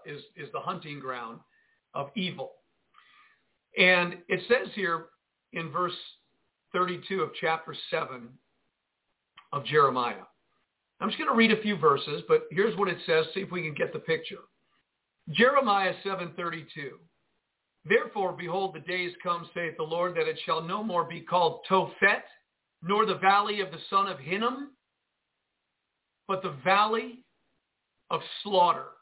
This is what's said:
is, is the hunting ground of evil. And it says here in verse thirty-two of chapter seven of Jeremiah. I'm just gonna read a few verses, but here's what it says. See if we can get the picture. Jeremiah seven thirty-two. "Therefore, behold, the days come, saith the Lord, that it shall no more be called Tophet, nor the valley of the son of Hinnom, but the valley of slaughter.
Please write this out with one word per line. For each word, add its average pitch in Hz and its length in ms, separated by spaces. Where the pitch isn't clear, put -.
is, 147 160
is 143 160
the 147 80
hunting 160 380
ground 127 420
of - 220
evil. 170 380
And 175 400
it 180 200
says 247 260
here 170 320
in 165 180
verse 175 220
thirty-two 180 480
of 151 180
chapter 160 360
seven 127 400
of 139 140
Jeremiah. 127 580
I'm 202 100
just - 80
gonna 311 160
read 226 180
a 214 80
few 208 160
verses, 147 500
but 156 240
here's 185 280
what 196 100
it 175 160
says. 160 300
See 190 60
if 190 120
we 175 100
can 156 120
get 165 180
the 156 60
picture. - 420
Jeremiah 202 600
seven 185 340
thirty-two. 160 600
"Therefore, 202 480
behold, 175 420
the 156 60
days 175 320
come, 170 300
saith 165 240
the 165 60
Lord, 170 320
that 160 120
it 156 200
shall 160 160
no 190 200
more 175 220
be 165 160
called 175 480
Tophet, 196 540
nor 208 220
the 190 120
valley 202 440
of 160 100
the 160 80
son 196 180
of 165 100
Hinnom, 226 520
but 190 160
the 156 220
valley 220 540
of 165 100
slaughter. 180 440